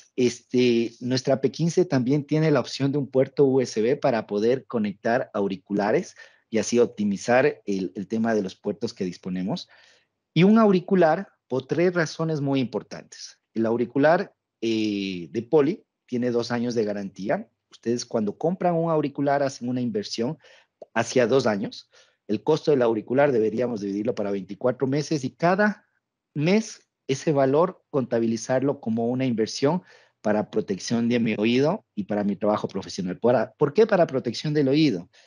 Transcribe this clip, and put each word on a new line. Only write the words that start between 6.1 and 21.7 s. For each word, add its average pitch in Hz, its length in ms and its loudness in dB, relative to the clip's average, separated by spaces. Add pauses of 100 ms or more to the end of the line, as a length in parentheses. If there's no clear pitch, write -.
y 110 100 -2
así 113 200 0
optimizar 120 880 2
el, 95 300 -4
el 95 100 -8
tema 113 280 -2
de 104 80 0
los 92 120 -8
puertos 104 400 -8
que 101 100 -8
disponemos. 92 640 -6 (640)
Y 160 120 4
un 214 140 6
auricular 185 680 4 (200)
por 131 180 -4
tres 175 280 0
razones 160 460 -2
muy 139 200 0
importantes. - 800 -10 (140)
El 113 120 0
auricular, 135 640 2 (280)
eh, 101 720 -2
de 113 100 -4
Poly 151 400 2 (240)
tiene 123 240 -2
dos 117 220 -2
años 120 240 -2
de 113 80 2
garantía. 101 640 -6 (220)
Ustedes 117 340 -6
cuando 107 340 -4
compran 175 360 -2
un 165 160 0
auricular 143 520 0
hacen 131 260 -4
una 127 120 -2
inversión 117 580 -4 (560)
hacia 117 320 2
dos 120 200 2
años. - 440 -4 (380)